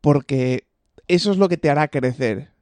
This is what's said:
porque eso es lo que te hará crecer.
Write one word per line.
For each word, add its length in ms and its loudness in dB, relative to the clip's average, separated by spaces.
porque 640 0
eso 240 2
es 60 0
lo 100 4
que 100 -2
te 120 0
hará 180 2
crecer. 640 -4